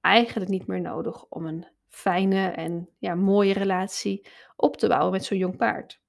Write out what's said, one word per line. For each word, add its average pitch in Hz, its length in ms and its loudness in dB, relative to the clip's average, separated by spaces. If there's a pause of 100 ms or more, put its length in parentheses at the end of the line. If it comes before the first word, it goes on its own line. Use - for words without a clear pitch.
eigenlijk 208 500 2
niet 185 160 -2
meer 185 140 -4
nodig - 440 -8
om 165 220 -10
een 160 200 -8 (220)
fijne 190 600 0
en, 170 400 -6 (100)
ja, 185 160 -4
mooie 196 380 4
relatie 196 760 -2 (300)
op 285 200 2
te - 120 0
bouwen 175 240 2
met 190 120 -2
zo'n 196 140 -2
jong 185 180 -2
paard. - 520 -4